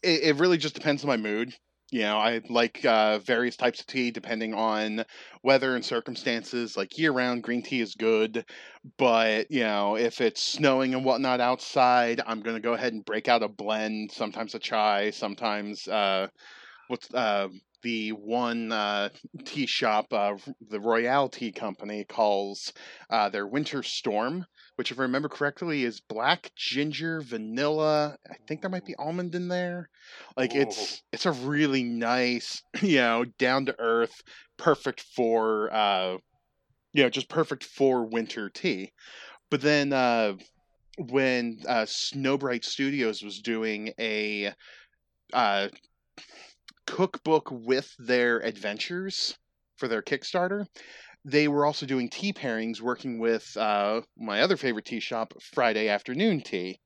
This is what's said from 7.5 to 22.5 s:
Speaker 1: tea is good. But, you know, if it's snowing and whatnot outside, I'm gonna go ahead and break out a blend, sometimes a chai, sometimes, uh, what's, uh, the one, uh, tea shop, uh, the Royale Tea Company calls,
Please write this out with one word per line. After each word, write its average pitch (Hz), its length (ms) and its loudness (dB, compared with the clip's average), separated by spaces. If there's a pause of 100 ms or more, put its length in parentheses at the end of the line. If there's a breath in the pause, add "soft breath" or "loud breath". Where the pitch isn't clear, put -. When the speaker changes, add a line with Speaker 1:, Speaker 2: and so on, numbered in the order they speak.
Speaker 1:
tea 135 160 -4
is 110 160 -2
good. 113 480 2 (540 loud breath)
But, 113 540 4
you 131 120 2
know, 104 320 2
if 117 240 0
it's 113 240 2
snowing 131 520 2
and 127 100 -2
whatnot 127 340 2
outside, 123 840 4
I'm 113 160 -6
gonna 113 180 -6
go 117 140 -2
ahead 120 180 -2
and 107 140 -10
break 107 240 -4
out 117 120 6
a 107 60 -2
blend, 107 640 -4
sometimes 107 420 -6
a 113 60 -8
chai, 107 520 2
sometimes, 104 760 -6
uh, 98 400 2 (600 loud breath)
what's, - 240 -10
uh, 107 340 0 (360)
the 110 280 -4
one, 113 600 -2
uh, 104 380 0 (340)
tea 143 220 -4
shop, 107 480 0
uh, 101 220 0 (340)
the 107 100 -6
Royale 117 480 2
Tea 120 240 -6
Company 104 540 -8
calls, 101 680 0 (380 loud breath)